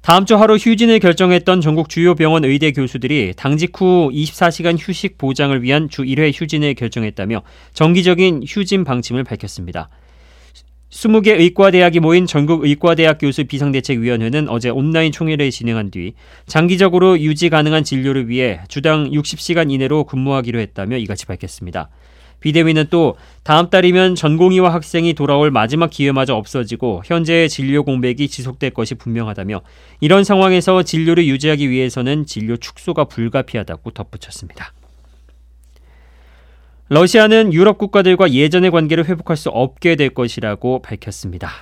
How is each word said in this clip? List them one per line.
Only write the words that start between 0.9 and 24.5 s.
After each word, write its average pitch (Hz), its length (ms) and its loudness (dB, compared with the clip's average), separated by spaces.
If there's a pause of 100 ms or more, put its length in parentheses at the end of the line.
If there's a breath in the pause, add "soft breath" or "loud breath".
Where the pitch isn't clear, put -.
결정했던 180 600 2
전국 156 280 0
주요 170 260 2
병원 156 300 2
의대 143 260 0
교수들이 131 680 -4
당직 151 380 -2
후 180 380 2
이십사 156 400 -2
시간 170 260 -2
휴식 180 400 -8
보장을 135 460 -2
위한 147 240 0
주 139 160 -8
일 135 160 -2
회 151 100 2
휴진을 147 440 -4
결정했다며 110 680 -6 (320 soft breath)
정기적인 175 720 2
휴진 196 380 -4
방침을 123 400 -4
밝혔습니다. 90 640 -12 (1000 soft breath)
스무 220 320 2
개 214 100 4
의과대학이 180 680 4
모인 170 300 2
전국 151 340 0
의과대학 156 560 2
교수 143 280 -2
비상대책위원회는 131 1000 -2
어제 117 200 -4
온라인 156 420 0
총회를 147 400 -2
진행한 113 400 -4
뒤 90 240 -10 (320 soft breath)
장기적으로 180 720 4
유지 151 320 0
가능한 156 320 2
진료를 135 460 -4
위해 120 400 -2
주당 151 440 -2
육십 147 280 -4
시간 165 320 -2
이내로 135 320 -2
근무하기로 131 560 -4
했다며 104 380 -8
이같이 101 280 -8
밝혔습니다. 87 640 -12 (500 soft breath)
비대위는 156 520 0
또 165 260 2 (260 soft breath)
다음 170 280 2
달이면 185 440 2
전공의와 175 580 2